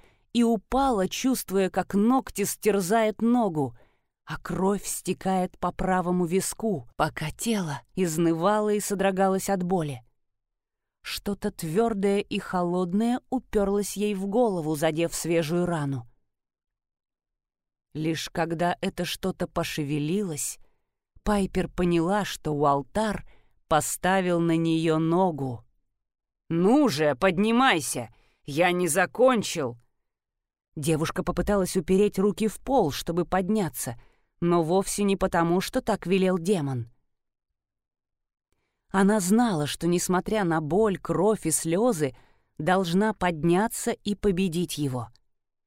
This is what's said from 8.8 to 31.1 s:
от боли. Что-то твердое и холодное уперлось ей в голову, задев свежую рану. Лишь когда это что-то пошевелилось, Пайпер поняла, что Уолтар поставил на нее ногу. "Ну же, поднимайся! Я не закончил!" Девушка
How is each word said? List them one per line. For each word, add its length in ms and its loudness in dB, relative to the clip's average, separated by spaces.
от 140 0
боли. 380 -2
Что-то 500 -8
твердое 680 0
и 200 -6
холодное 880 -2
уперлось 680 -2
ей 180 -2
в 120 -6
голову, 480 0
задев 380 0
свежую 520 0
рану. 420 -4
Лишь 360 -4
когда 520 -2
это 220 -4
что-то 440 -6
пошевелилось, 1120 -4
Пайпер 440 0
поняла, 560 0
что 300 -6
Уолтар 720 0
поставил 720 2
на 160 2
нее 440 2
ногу. 680 0
"Ну 380 4
же, 280 2
поднимайся! 960 2
Я 260 2
не 160 0
закончил!" 880 0
Девушка 480 -2